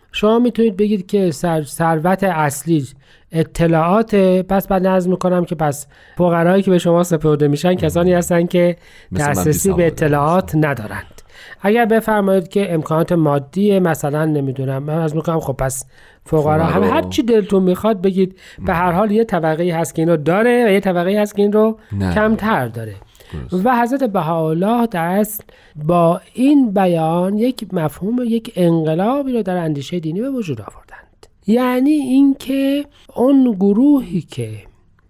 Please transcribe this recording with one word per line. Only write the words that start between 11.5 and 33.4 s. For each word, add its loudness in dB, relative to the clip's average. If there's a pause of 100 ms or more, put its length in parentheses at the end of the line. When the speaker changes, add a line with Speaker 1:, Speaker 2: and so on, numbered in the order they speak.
Speaker 1:
اگر 2
بفرمایید 2
که -2
امکانات 0
مادی، 2
مثلاً 0
نمی‌دونم، -2
من -6
عرض -2
می‌کنم -2
خب -6
پس -6 (400)
فقرا 0
Speaker 2:
فقرا. 0
Speaker 1:
هم 0
هر 0
چی -2
دلتون 2
می‌خواد 0
بگید، -2 (280)
به 0
هر 0
حال 0
یه 2
طبقه‌ای -2
هست -4
که -2
اینو 2
داره 2
و 4
یه 2
طبقه‌ای 0
هست -2
که 2
این 2
رو 2 (140)
Speaker 2:
نه. -2
Speaker 1:
کمتر 0
داره. -12 (560)
Speaker 2:
درست. -2
Speaker 1:
و 2
حضرت 0
بهاءالله 0
در -4
اصل -2 (400)
با 2 (140)
این 2
بیان 0
یک -4
مفهوم، -4 (100)
یک -4
انقلابی 0
رو -2
در -4
اندیشهٔ -4
دینی -6
به -6
وجود -6
آوردند. -20 (200)
یعنی 2
اینکه 2 (300)
اون 4